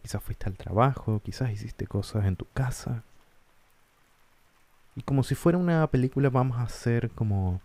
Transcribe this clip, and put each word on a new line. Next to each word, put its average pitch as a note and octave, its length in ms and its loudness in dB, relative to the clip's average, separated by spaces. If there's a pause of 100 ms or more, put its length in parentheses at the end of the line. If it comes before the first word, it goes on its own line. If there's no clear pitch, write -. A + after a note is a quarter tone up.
Quizás - 220 -6
fuiste - 240 -6
al F#2+ 100 -4
trabajo, A2 680 0
quizás A#2 280 -4
hiciste G#2 360 -8
cosas G#2 380 -2
en F#2+ 120 2
tu - 160 -10
casa. B2+ 500 -4 (1900)
Y - 80 -12
como C3+ 220 2
si - 100 0
fuera E3+ 240 4
una E3+ 300 4
película, C3 420 2
vamos B2+ 260 2
a A#2+ 60 -2
hacer A#2 480 0
como F#2+ 540 0